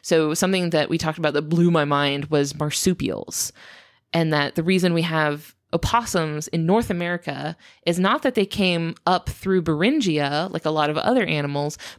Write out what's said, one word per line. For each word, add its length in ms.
So 320
something 360
that 180
we 100
talked 200
about 140
that 100
blew 280
my 140
mind 400
was 320
marsupials, 960
and 200
that 220
the 80
reason 300
we 100
have 520
opossums 760
in 180
North 240
America 680
is 140
not 240
that 140
they 100
came 480
up 200
through 320
Beringia, 920
like 140
a 40
lot 220
of 80
other 240
animals, 560